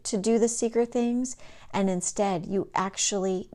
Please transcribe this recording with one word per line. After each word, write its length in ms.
to 140
do 220
the 100
seeker 360
things, 520
and 160
instead 560
you 300
actually 800